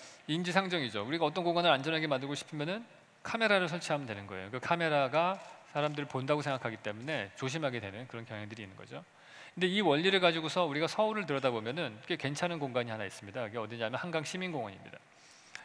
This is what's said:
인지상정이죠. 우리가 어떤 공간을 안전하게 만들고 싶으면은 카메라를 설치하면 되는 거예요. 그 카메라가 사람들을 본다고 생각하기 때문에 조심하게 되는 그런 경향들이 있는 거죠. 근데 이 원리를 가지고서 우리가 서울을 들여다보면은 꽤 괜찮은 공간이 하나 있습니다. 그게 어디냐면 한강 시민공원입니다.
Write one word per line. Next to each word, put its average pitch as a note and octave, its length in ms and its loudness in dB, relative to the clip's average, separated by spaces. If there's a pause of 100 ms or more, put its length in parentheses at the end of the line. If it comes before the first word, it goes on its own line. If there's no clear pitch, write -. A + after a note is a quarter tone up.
(260)
인지상정이죠. E3 800 2
우리가 E3 180 2
어떤 E3 200 2
공간을 E3+ 260 4
안전하게 D#3 360 4
만들고 C#3 280 0
싶으면은 D#3+ 500 -6 (380)
카메라를 G#3 460 4
설치하면 D3+ 380 -2
되는 G2+ 200 -6
거예요. F#2+ 240 -8
그 B2 100 -4
카메라가 E3 800 2 (320)
사람들을 D3 360 0
본다고 C3+ 320 2
생각하기 B2+ 380 -2
때문에 A2 580 -4
조심하게 C3 440 -2
되는 G2+ 260 -8
그런 A#2 180 -10
경향들이 G#2+ 380 -10
있는 F#2+ 140 -12
거죠. C3+ 280 -14 (500)
근데 F3+ 120 2
이 F#3 140 2
원리를 F3+ 400 6
가지고서 E3 440 4
우리가 D3+ 220 2
서울을 G#3+ 400 0
들여다보면은 B2+ 800 0
꽤 F3 100 -2
괜찮은 D#3+ 420 -2
공간이 B2 320 -2
하나 A2 140 -4
있습니다. G2+ 400 -8
그게 A2 140 -6
어디냐면 A2+ 420 -2
한강 D#3+ 240 -2
시민공원입니다. C#3+ 760 -6 (680)